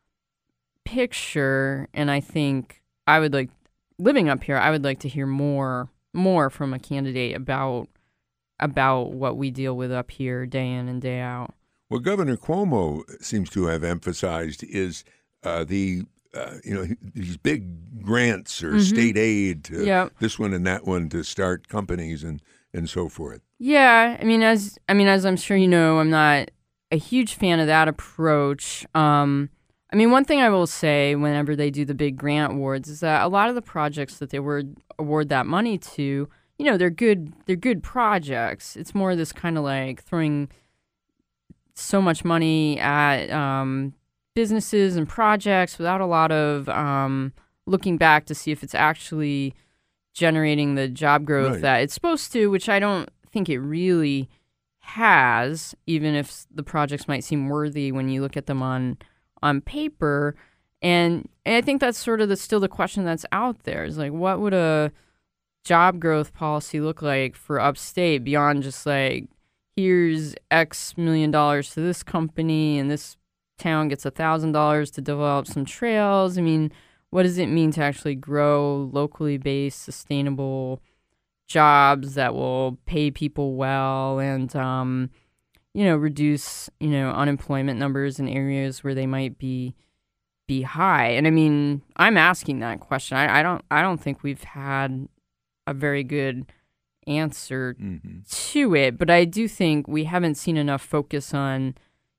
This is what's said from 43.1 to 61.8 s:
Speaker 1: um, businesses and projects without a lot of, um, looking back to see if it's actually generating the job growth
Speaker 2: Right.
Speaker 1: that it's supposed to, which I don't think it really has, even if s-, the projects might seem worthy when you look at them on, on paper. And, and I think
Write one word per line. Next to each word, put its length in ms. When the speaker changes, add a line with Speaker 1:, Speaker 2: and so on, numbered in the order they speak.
Speaker 1:
um, 640
businesses 600
and 140
projects 680
without 240
a 40
lot 260
of, 380
um, 640
looking 320
back 280
to 100
see 160
if 120
it's 120
actually 800
generating 640
the 120
job 380
growth 280
Speaker 2:
Right. 80
Speaker 1:
that 200
it's 120
supposed 400
to, 140
which 220
I 100
don't 300
think 180
it 100
really 680
has, 960
even 300
if 140
s-, 240
the 100
projects 440
might 160
seem 260
worthy 420
when 180
you 120
look 160
at 100
them 160
on, 340
on 180
paper. 760
And, 460
and 100
I 60
think 200